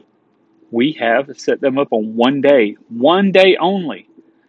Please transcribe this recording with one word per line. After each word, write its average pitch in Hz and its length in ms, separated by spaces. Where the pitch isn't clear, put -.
we 123 220
have 123 460
set 123 220
them 131 160
up 139 140
on 110 260
one 131 240
day, 127 360
one 165 420
day 190 300
only. 160 480